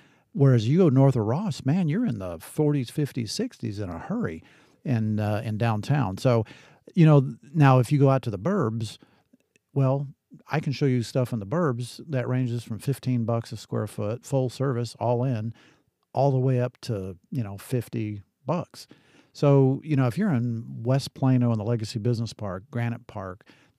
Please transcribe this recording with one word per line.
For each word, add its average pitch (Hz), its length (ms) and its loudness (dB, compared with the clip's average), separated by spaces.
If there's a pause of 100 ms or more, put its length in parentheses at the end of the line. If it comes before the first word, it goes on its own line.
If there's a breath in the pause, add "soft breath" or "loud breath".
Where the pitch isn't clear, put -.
(320 soft breath)
Whereas 127 340 4
you 151 120 2
go 180 100 6
north 135 260 6
of 117 100 0
Ross, 156 380 -4
man, 165 240 0
you're 196 180 -2
in 123 140 -4
the 90 200 -8
forties, 147 500 -2
fifties, 131 420 -4
sixties 117 480 -6
in 95 100 -6
a 82 100 -8
hurry 170 440 -8 (400 soft breath)
in, 110 360 0
uh, 104 260 -2
in 110 120 -4
downtown. 110 600 0
So, 117 260 2 (500 loud breath)
you 170 120 6
know, 147 260 6 (220)
now 139 260 6
if 120 120 0
you 147 80 2
go 135 100 6
out 135 140 2
to 120 60 -4
the 98 100 -6
burbs, 113 580 -2 (760 soft breath)
well, 139 340 0 (440)
I 151 80 0
can 147 140 -4
show 147 120 -2
you 127 180 2
stuff 123 280 -2
in 117 80 -4
the 101 60 -8
burbs 123 640 -4
that 127 180 -2
ranges 123 380 -2
from 107 140 -10
fifteen 127 440 -2
bucks 117 300 -4
a 110 40 -12
square 113 300 -6
foot, 107 380 -8
full 131 240 -2
service, 120 500 -4
all 120 240 0
in, 117 300 -4 (600 soft breath)
all 135 180 2
the 131 80 2
way 127 200 2
up 123 220 -4
to, 95 340 -6 (160)
you 135 100 -4
know, 101 160 -8
fifty 107 640 -6 (240)
bucks. - 420 -6 (440 soft breath)
So, 139 540 4
you 151 100 -2
know, 131 120 2
if 117 100 -2
you're 196 160 0
in 120 320 -2 (180)
West 131 300 0
Plano 127 400 2
in 113 40 0
the 104 60 -4
Legacy 113 360 -4
Business 117 340 -2
Park, 95 380 -10
Granite 117 360 -6
Park, 95 380 -12 (340 soft breath)